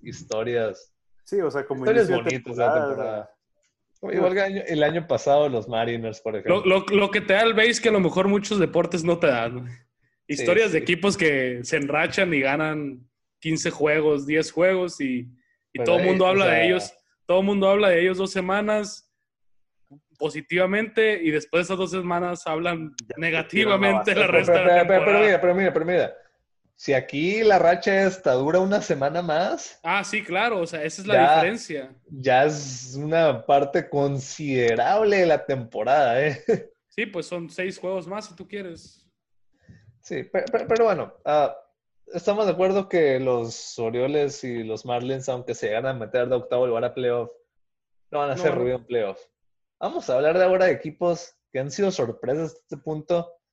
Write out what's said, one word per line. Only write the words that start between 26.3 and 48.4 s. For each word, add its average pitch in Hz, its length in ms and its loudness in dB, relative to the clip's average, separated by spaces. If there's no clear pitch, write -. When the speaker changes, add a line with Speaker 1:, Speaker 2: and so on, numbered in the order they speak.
Speaker 1:
Si - 180 -2
aquí 156 500 0
la 202 160 6
racha 185 480 4
esta 185 260 0
dura 143 260 2
una 196 220 0
semana 147 400 -2
más, 175 600 -4
Speaker 3:
Ah, 190 200 -2
sí, 214 200 -6
claro, 196 380 -2
o 170 60 -4
sea, 160 160 -10
esa 160 180 -8
es 190 60 -12
la 208 80 0
Speaker 1:
ya, - 200 6
Speaker 3:
diferencia. 160 600 -2
Speaker 1:
ya 131 360 4
es 131 520 -6
una 151 480 0
parte 143 440 2
considerable 139 1300 0
de 180 100 4
la 151 180 2
temporada, 131 800 0
¿eh? 143 220 -4
<laughs> - 280 -2
Speaker 3:
Sí, 220 180 -6
pues 180 200 -8
son 170 240 -10
seis 190 280 -8
juegos 180 300 -8
más 208 200 -12
si 170 80 -20
tú 185 120 -20
quieres. 190 600 -16
Speaker 1:
Sí, 135 220 -10
pe-, - 180 -4
pe-, 226 160 -2
pero 233 180 2
bueno, 156 280 -2
ah, 147 320 2
estamos 202 340 -2
de 180 60 2
acuerdo 190 360 0
que 143 300 2
los 120 580 -4
Orioles 131 640 -2
y 120 200 -6
los 110 200 -8
Marlins, 127 460 -4
aunque 123 240 -6
se 113 140 -6
llegan 110 180 -2
a 131 80 -2
meter 123 340 -2
de 127 80 0
octavo 123 300 0
lugar 120 200 0
a 120 100 -4
playoff, 120 340 -2
no 147 100 -4
van 143 120 -2
a - 40 -4
Speaker 3:
No, 180 60 -6